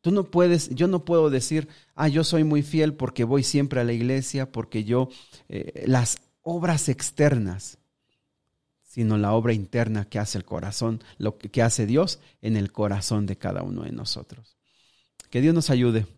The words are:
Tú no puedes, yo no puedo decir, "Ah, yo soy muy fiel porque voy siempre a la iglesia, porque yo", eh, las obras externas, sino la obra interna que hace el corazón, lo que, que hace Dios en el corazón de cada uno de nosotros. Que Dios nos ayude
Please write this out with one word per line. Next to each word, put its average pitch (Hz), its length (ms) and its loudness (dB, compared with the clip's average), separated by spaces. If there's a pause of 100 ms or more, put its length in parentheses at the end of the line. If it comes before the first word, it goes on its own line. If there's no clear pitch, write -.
Tú 170 100 -2
no 196 140 2
puedes, 175 460 4
yo 165 180 0
no 180 160 0
puedo 165 240 4
decir, 143 400 -2 (260)
"Ah, 156 140 0
yo 151 160 2
soy 160 180 2
muy 151 200 4
fiel 156 320 0
porque 127 300 -2
voy 131 180 2
siempre 139 400 0
a - 20 0
la 120 80 0
iglesia, 131 580 -2
porque 110 340 -6
yo", 127 260 0 (400)
eh, - 360 -10
las 127 360 2 (180)
obras 170 480 -2
externas, 120 880 -2 (1040)
sino 110 380 -2
la 104 160 2
obra 117 180 2
interna 110 560 -2
que 110 100 -6
hace 104 200 -4
el 92 80 -10
corazón, 104 580 -6 (140)
lo 104 180 -4
que, - 140 -14
que 131 100 -2
hace 113 240 2
Dios 135 340 0 (220)
en 110 160 0
el 98 160 -2
corazón 104 540 -2
de 95 100 -6
cada 92 260 -6
uno 92 200 -8
de 78 100 -10
nosotros. - 640 -12 (720)
Que 120 140 -2
Dios 160 120 4
nos 165 140 0
ayude 120 380 2 (120)